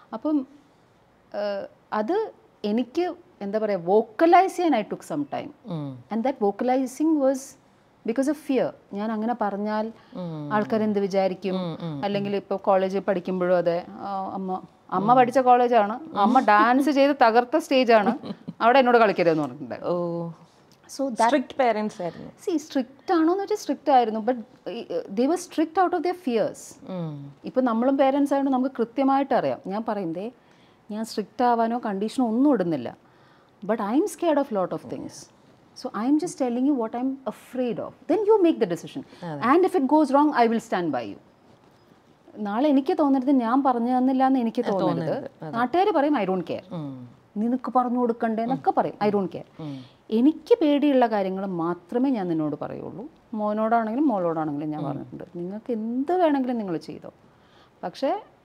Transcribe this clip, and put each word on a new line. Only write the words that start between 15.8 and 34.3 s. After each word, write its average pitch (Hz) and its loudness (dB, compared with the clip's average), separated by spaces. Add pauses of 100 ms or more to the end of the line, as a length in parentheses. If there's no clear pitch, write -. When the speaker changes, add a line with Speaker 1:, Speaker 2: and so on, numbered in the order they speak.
Speaker 1:
അമ്മ 254 6
ഡാൻസ് 240 6
ചെയ്ത് 277 4
തകർത്ത 240 4
സ്റ്റേജാണ്, 240 4 (420)
അവിടെ 233 6
എന്നോട് 240 6
കളിക്കരുതെന്ന് 170 4
പറഞ്ഞിട്ടുണ്ടായിരുന്നു. 135 -6
Speaker 2:
ഓ. 170 -4 (680)
Speaker 1:
So 277 -6
that 226 0
Speaker 2:
സ്ട്രിക്റ്റ് 254 0
പേരന്റ്സ് 214 0
ആയിരുന്നു. 165 -10 (140)
Speaker 1:
see, 359 -2 (100)
സ്ട്രിക്റ്റ് - -4
ആണോന്ന് 339 2
വെച്ചാൽ 415 -2
സ്ട്രിക്റ്റ് 294 -2
ആയിരുന്നു, 220 4
but, 233 -2 (340)
ഏഹ്, 180 -6 (140)
they 240 2
were 349 0
strict 330 -4
out 349 2
of 349 -2
their 349 -2 (100)
fears. 202 -2 (280)
Speaker 2:
ഉം. 151 -10 (120)
Speaker 1:
ഇപ്പൊ 226 -2
നമ്മളും 254 0
പേരന്റ്സ് 277 2
ആയതുകൊണ്ട് 277 0
നമുക്ക് 254 -2
കൃത്യമായിട്ട് 269 0
അറിയാം. 151 0
ഞാൻ 202 -6
പറയും, 202 -4
"ദേ, 190 -8 (600)
ഞാൻ 214 -8
സ്ട്രിക്റ്റ് 220 -4
ആവാനോ 233 2
കണ്ടീഷനോ 220 -2
ഒന്നും 262 4
ഇടുന്നില്ല. 170 -2 (720)
But 226 -2 (100)
I 226 -2
am 415 2
scared 311 0